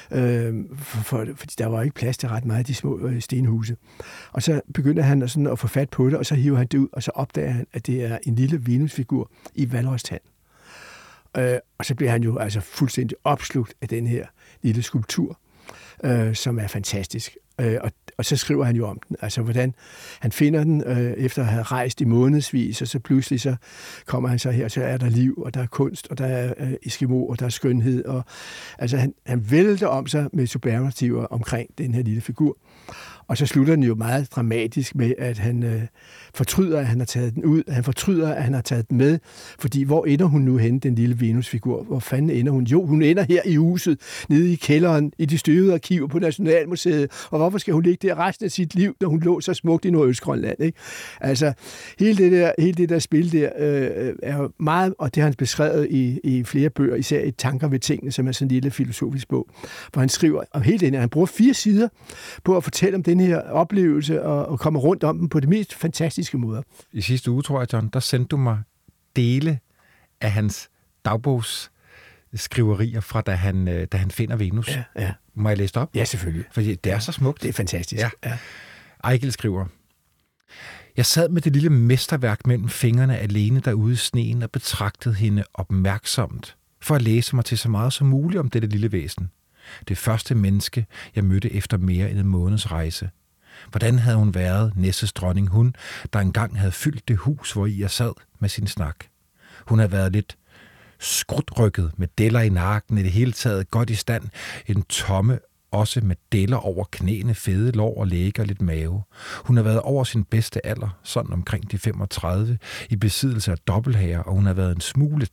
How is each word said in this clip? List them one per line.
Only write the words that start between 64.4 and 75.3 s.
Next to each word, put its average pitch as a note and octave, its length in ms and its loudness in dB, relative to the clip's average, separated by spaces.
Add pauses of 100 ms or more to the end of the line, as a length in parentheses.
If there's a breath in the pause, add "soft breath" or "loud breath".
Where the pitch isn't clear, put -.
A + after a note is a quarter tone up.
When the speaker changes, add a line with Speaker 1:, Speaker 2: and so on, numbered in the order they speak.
Speaker 1:
og D3 140 -4
komme D#3 180 2
rundt C3+ 260 2
om D#3+ 140 0
den E3+ 100 0
på D3+ 120 0
de C3+ 60 2
mest G3+ 280 2
fantastiske E3 640 -4
måder. A2+ 240 -4 (300 soft breath)
Speaker 2:
I G#2+ 80 -6
sidste B2 300 0
uge, B2+ 120 2
tror C#3 180 -2
jeg, B2 120 -4
John, A2 200 0
der A2+ 80 -2
sendte B2+ 280 0
du D3+ 80 -2
mig A#2+ 220 0 (580)
dele C3 420 2 (640 soft breath)
af A2 100 0
hans G#2 400 -2 (340)
dagbogsskriverier A2+ 2000 -2
fra, A2 200 -4
da G2+ 140 -2
han, F#2 340 0
øh, F2 240 -2
da G2 40 0
han F#2 140 -2
finder A#2 260 -2
Venus. G#2+ 320 -2
Speaker 1:
Ja, C3 140 -4 (140)
ja. G2 160 -2 (220)